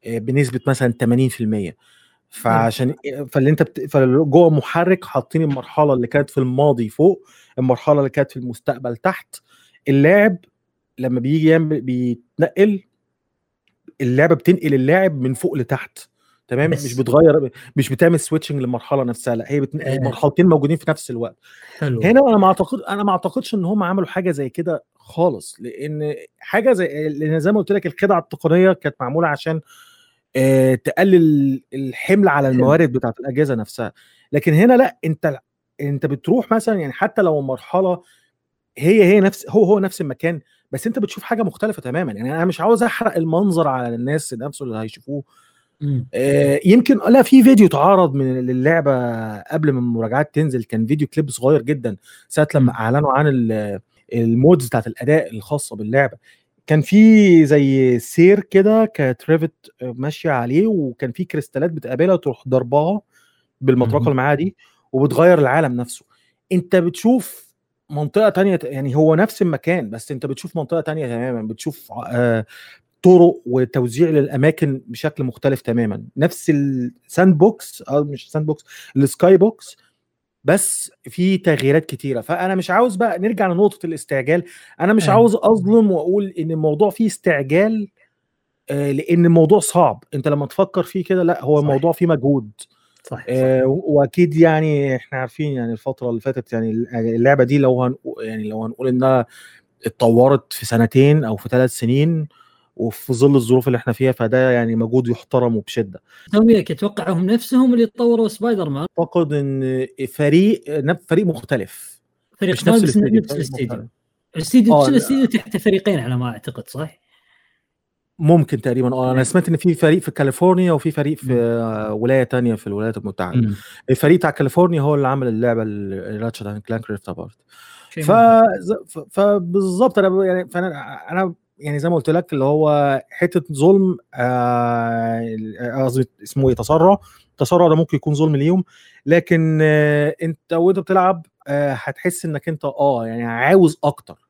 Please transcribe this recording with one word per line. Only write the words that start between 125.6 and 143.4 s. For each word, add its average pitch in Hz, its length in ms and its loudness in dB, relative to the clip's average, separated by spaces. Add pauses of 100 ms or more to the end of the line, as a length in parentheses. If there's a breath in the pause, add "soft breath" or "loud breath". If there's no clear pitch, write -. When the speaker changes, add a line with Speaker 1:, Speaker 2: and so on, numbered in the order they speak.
Speaker 1:
ال-، 101 600 -8
راتشت 113 240 -8
أند 104 160 -10
كلانك 113 280 -8
ريفت 101 180 -10
أبارت. 87 280 -14 (540 soft breath)
Speaker 2:
شيء 160 140 -10
Speaker 1:
ف-، 151 60 0
Speaker 2:
ممتاز. 196 540 4
Speaker 1:
ز-، 185 340 -8
ف-، 147 120 -16
فبالظبط 196 880 0
أنا 190 100 2
ب-، 190 140 0
يعني، 180 260 -2
فأنا، 180 220 -6 (400)
أنا 180 240 -4 (240)
يعني 147 200 -6
زي 151 100 -2
ما 175 60 0
قلت 156 160 -2
لك 170 220 -2
اللي 135 120 -2
هو 147 560 0 (100)
حتة 175 320 -2 (100)
ظلم، 185 440 2 (180)
آه، 120 1080 -2
ال-، 110 380 -10
آه، 123 260 -4
قصدي 127 240 -2 (140)
اسمه 135 260 -2
إيه؟ 127 60 2
تسرع. 160 440 2 (320 soft breath)
التسرع 170 380 2
ده 160 60 4
ممكن 160 220 0
يكون 147 180 -4
ظلم 151 220 0
ليهم، 175 280 0 (420 soft breath)
لكن، 160 560 2
آه، 151 600 2
أنت 165 300 -8
وأنت 175 260 2
بتلعب، 185 480 0 (220)
آه، 143 240 -2
هتحس 139 520 -8
إنك 156 240 -6
أنت، 156 160 -8
آه، 135 420 -2
يعني 117 180 -6
عاوز 151 600 2